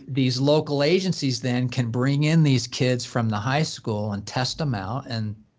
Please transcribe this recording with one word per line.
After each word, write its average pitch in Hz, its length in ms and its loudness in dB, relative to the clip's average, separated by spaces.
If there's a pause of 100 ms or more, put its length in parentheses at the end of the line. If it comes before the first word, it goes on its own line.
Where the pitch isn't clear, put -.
these 127 320 0
local 147 420 2
agencies 160 560 0
then 123 300 0
can 120 220 -2
bring 139 320 2
in 160 200 4
these 131 240 4
kids 127 380 0
from 117 240 0
the 107 80 0
high 131 260 0
school 107 500 -4
and 101 120 -6
test - 320 -4
them 147 180 -2
out 101 320 -6
and, 110 280 -6 (240)